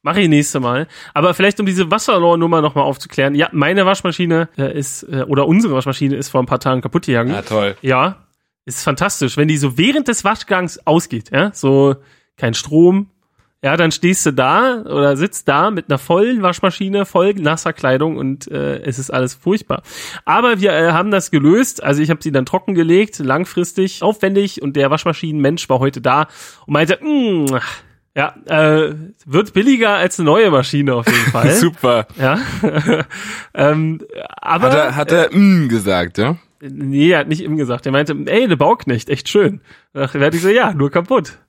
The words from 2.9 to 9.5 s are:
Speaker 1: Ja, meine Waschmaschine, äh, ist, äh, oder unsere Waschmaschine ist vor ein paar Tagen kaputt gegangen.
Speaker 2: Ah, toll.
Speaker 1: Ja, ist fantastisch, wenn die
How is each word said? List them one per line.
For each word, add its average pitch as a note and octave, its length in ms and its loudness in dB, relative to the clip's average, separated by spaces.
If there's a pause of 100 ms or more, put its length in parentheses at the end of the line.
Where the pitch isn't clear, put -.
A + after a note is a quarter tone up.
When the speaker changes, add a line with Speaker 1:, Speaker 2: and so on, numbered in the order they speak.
Speaker 1:
Ja, D3 180 2
meine F3 340 2
Waschmaschine, E3+ 640 0 (100)
äh, C#3 200 -4
ist, - 260 -8
äh, C3+ 220 -6
oder C#3 220 2
unsere F3+ 260 2
Waschmaschine C3+ 420 -2
ist C3+ 120 -8
vor B2+ 140 0
ein B2+ 40 -2
paar B2+ 140 -2
Tagen C3 220 0
kaputt E3 240 -4
gegangen. A#2+ 280 0
Speaker 2:
Ah, G2+ 80 -6
toll. G2+ 380 -2
Speaker 1:
Ja, C3+ 460 0 (400)
ist - 180 -10
fantastisch, D3 520 -2
wenn D3+ 120 2
die D#3 80 2